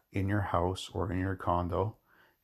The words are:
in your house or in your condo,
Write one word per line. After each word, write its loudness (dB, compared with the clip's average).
in 0
your 2
house 0
or -2
in 0
your -2
condo, 0